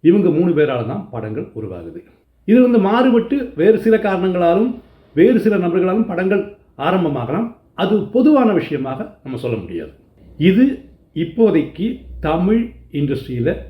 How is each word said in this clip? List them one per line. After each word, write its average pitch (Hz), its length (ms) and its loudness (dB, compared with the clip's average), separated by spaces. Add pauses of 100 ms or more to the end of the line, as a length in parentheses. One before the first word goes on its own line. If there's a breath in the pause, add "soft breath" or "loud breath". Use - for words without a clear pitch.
இவங்க 180 260 4
மூணு 170 240 2
பேரால 135 340 0
தான் 107 220 -8
படங்கள் 110 460 -8
உருவாகுது. 87 440 -12 (480)
இது 226 140 4
வந்து 240 180 4
மாறுபட்டு 233 580 2 (180)
வேறு 196 240 4
சில 226 180 2
காரணங்களாலும் 185 760 0 (420)
வேறு 233 240 6
சில 208 180 0
நபர்களாலும் 185 520 0
படங்கள் 185 320 -2 (440)
ஆரம்பமாகலாம். 165 600 -2 (300)
அது 190 200 0 (120)
பொதுவான 262 460 4
விஷயமாக 135 460 -4 (220)
நம்ம 131 160 -12
சொல்ல 113 200 -4
முடியாது. 85 360 -12 (460)
இது 190 260 4 (500)
இப்போதைக்கு 170 720 0 (320)
தமிழ் 180 420 0 (320)
இண்டஸ்ட்ரியில 131 560 -4 (200)